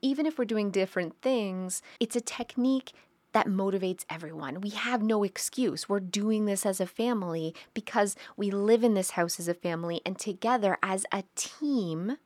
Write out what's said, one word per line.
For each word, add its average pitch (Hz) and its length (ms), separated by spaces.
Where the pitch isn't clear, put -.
even 277 240
if 311 100
we're 247 100
doing 208 260
different 190 500
things, 190 580
it's 233 160
a 240 40
technique 254 720
that - 160
motivates 190 640
everyone. 160 500
We 202 100
have 240 300
no 214 220
excuse. - 680
We're 202 120
doing 208 460
this 196 200
as 190 140
a 180 60
family 180 680
because 208 440
we 202 140
live 208 320
in 233 120
this 190 160
house 170 280
as 170 80
a 170 80
family, 170 500
and 185 140
together 214 640
as 190 300
a 196 100
team 214 880